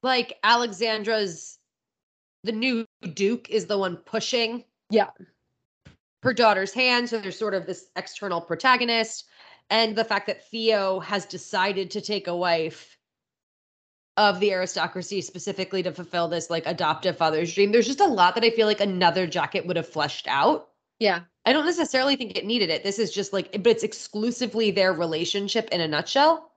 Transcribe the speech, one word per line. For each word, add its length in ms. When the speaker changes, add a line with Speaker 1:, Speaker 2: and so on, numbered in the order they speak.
Speaker 1:
Like 400
Alexandra's, 1160
the 80
new 340
Duke 360
is 160
the 120
one 200
pushing 680
Speaker 2:
Yeah. 220
Speaker 1:
her 120
daughter's 380
hand, 360
so 120
there's 180
sort 160
of 120
this 300
external 440
protagonist, 840
and 260
the 100
fact 220
that 240
Theo 500
has 260
decided 680
to 80
take 260
a 100
wife 640
of 240
the 120
aristocracy 680
specifically 600
to 100
fulfill 360
this, 220
like, 160
adoptive 500
father's 380
dream. 180
There's 140
just 140
a 60
lot 280
that 100
I 60
feel 160
like 140
another 460
jacket 400
would 100
have 120
fleshed 400
out. 400
Speaker 2:
Yeah. 220
Speaker 1:
I 80
don't 100
necessarily 520
think 200
it 80
needed 240
it. 160
This 140
is 160
just, 180
like, 200
but 160
it's 160
exclusively 840
their 220
relationship 800
in 100
a 80
nutshell. 680